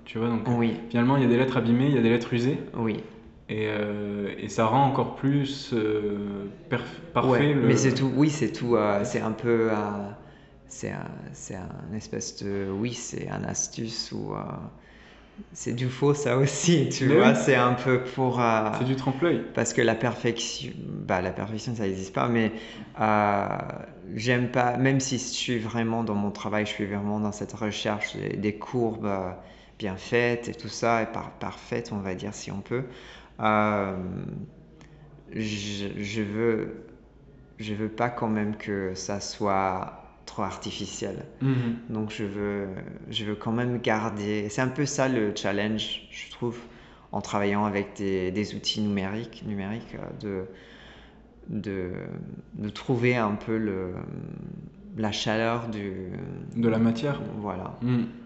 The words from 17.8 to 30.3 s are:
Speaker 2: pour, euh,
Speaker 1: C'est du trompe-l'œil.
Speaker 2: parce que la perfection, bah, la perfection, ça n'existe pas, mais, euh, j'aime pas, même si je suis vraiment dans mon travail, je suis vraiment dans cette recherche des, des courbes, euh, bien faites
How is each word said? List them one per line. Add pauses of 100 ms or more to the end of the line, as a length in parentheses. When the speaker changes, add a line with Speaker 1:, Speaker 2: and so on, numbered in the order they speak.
Speaker 2:
pour,
euh,
Speaker 1:
C'est
du
trompe-l'œil. (140)
Speaker 2:
parce
que
la
perfection,
bah,
la
perfection,
ça
n'existe
pas,
mais, (500)
euh, (680)
j'aime
pas,
même
si
je
suis
vraiment
dans
mon
travail,
je
suis
vraiment
dans
cette
recherche
des,
des
courbes,
euh, (480)
bien
faites